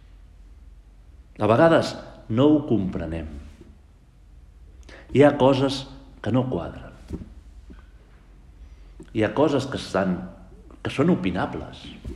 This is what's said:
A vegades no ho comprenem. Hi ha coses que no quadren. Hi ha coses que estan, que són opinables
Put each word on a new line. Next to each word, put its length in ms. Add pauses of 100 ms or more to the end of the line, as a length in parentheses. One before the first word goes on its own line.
(1400)
A 80
vegades 480 (400)
no 160
ho 160
comprenem. 640 (1800)
Hi 80
ha 160
coses 460 (340)
que 160
no 160
quadren. 400 (2250)
Hi 160
ha 80
coses 320
que 140
estan, 320 (680)
que 120
són 160
opinables 720 (360)